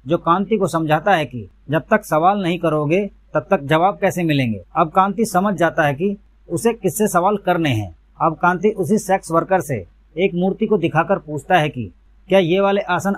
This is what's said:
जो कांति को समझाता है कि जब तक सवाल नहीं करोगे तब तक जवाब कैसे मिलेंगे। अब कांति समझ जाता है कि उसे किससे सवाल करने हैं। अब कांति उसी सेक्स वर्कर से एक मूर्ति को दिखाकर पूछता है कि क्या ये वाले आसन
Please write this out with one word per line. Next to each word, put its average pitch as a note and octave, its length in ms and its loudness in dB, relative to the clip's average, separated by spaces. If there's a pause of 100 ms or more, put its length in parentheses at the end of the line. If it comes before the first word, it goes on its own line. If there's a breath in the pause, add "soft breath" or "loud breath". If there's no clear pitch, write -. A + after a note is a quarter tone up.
जो E3 120 0
कांति F#3+ 380 0
को F#3+ 100 0
समझाता D#3+ 460 0
है D#3 120 0
कि A#2 220 -12 (220)
जब D#3 200 -2
तक - 160 0
सवाल F3+ 380 2
नहीं F3 160 -2
करोगे D#3 460 0 (280)
तब D#3 160 -4
तक F3+ 140 0
जवाब E3 380 4
कैसे F3+ 220 0
मिलेंगे। C3 380 0 (140)
अब D#3+ 140 2
कांति F#3+ 360 2
समझ G3 300 0
जाता D#3+ 300 2
है C#3+ 80 2
कि G3 220 -2 (340)
उसे G#3+ 240 0
किससे G#3+ 340 -2
सवाल G3 300 2
करने F3 320 0
हैं। G#2 200 -2 (320)
अब D#3+ 140 0
कांति F3+ 380 0
उसी F#3+ 260 0
सेक्स F#3 320 -2
वर्कर E3 300 0
से C#3 140 -6 (400)
एक E3+ 200 0
मूर्ति F#3+ 300 0
को G#3+ 120 0
दिखाकर E3 400 0
पूछता D3+ 400 -2
है D3+ 120 0
कि B2 140 -8 (460)
क्या F#3+ 100 4
ये F3+ 200 2
वाले G3 240 0
आसन F3+ 340 -2